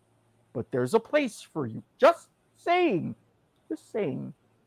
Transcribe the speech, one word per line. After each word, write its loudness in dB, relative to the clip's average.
but -8
there's 0
a 6
place -2
for -8
you. -10
Just 4
saying. 0
Just -10
saying. -6